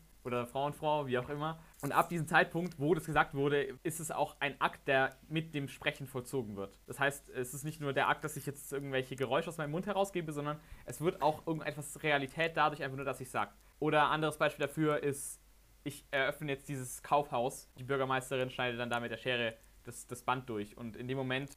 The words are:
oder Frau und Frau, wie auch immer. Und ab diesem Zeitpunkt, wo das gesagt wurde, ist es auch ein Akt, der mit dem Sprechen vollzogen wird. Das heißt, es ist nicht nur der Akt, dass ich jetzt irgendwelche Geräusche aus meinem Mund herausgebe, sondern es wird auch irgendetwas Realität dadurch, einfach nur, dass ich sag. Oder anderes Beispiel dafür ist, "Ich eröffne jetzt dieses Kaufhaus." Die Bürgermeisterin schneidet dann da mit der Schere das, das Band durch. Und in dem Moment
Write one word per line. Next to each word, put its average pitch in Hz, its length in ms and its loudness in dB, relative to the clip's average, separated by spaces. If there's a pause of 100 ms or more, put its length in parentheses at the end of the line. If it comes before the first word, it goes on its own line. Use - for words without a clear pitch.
(260)
oder 120 200 0
Frau 135 200 -2
und 147 100 -2
Frau, 151 320 2
wie 123 100 2
auch 123 120 -2
immer. 151 300 -2 (240)
Und 143 100 0
ab 170 160 6
diesem 165 180 0
Zeitpunkt, 170 520 2
wo 151 140 6
das 156 120 0
gesagt 151 280 4
wurde, 139 500 2
ist 165 180 -4
es 160 100 -6
auch 147 300 0
ein 139 180 -2
Akt, - 300 -2
der 135 260 4 (140)
mit 160 240 -2
dem 139 160 -2
Sprechen 147 360 -4
vollzogen 120 520 -4
wird. 98 280 -8
Das 127 140 -10
heißt, 139 300 0
es 127 240 -6
ist 139 100 -8
nicht 156 160 -6
nur 139 140 0
der 139 160 4
Akt, - 160 0
dass 151 100 -4
ich 143 100 -8
jetzt - 280 -8
irgendwelche 135 420 -2
Geräusche 135 320 0
aus 160 100 -10
meinem 147 140 -4
Mund 180 140 -2
herausgebe, 190 480 0
sondern 147 260 -4 (260)
es - 140 -10
wird 160 220 0
auch 151 260 2
irgendetwas 151 560 -4
Realität 156 540 2
dadurch, 151 260 4
einfach 135 140 -4
nur, 139 80 -4
dass 131 160 -4
ich 123 80 -10
sag. 110 240 0 (260)
Oder 147 300 6
anderes 151 280 2
Beispiel 147 300 2
dafür 151 360 2
ist, - 360 -4 (440)
"Ich - 280 -8
eröffne 143 400 0
jetzt 139 160 -6
dieses 131 360 -6
Kaufhaus." 139 760 0
Die 127 60 -12
Bürgermeisterin 131 640 0
schneidet 123 300 -2
dann 120 100 -2
da 120 100 2
mit 117 120 -4
der 113 60 -6
Schere 120 380 0 (280)
das, - 240 -12
das - 160 -10
Band 127 260 -2
durch. 104 260 -4
Und 117 220 -10
in 123 100 -8
dem 131 100 -2
Moment 131 400 -2